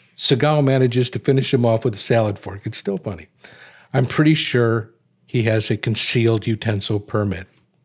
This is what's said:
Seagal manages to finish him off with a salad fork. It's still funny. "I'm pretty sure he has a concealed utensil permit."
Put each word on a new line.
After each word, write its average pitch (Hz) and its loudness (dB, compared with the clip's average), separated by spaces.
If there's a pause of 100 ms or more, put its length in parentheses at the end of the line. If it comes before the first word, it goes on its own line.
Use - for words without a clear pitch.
(160)
Seagal 147 2
manages 127 2
to - -8
finish 135 0
him 120 2
off 113 2
with 113 -2
a - -12
salad 107 0
fork. 98 -14
It's 110 -8
still 98 -4
funny. 85 -10 (680)
"I'm 131 2
pretty 156 2
sure 117 0 (360)
he 117 -2
has 110 0
a 110 2
concealed 113 0
utensil 107 -2
permit." 101 -4 (380)